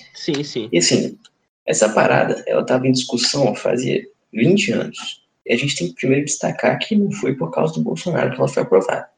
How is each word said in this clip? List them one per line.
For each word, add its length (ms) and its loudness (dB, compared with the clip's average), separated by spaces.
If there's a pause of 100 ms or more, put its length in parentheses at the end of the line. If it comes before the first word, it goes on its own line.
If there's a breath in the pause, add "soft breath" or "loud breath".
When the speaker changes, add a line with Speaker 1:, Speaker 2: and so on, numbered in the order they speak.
(140 loud breath)
Speaker 1:
Sim, 280 -4
sim. 300 -6
Speaker 2:
E 60 4
assim, 400 0 (480)
essa 260 2
parada, 540 2
ela 180 0
tava 240 0
em 40 4
discussão 600 0
fazia 480 0 (300)
vinte 400 4
anos. 500 -6 (220)
E 80 -2
a 40 2
gente 200 -2
tem 120 -4
que 60 -10
primeiro 300 2
destacar 540 -2
que 180 -2
não 160 2
foi 240 -2
por 140 -6
causa 240 0
do 80 -2
Bolsonaro 500 -2
que 60 -10
ela 100 2
foi 140 -2
aprovada. 560 0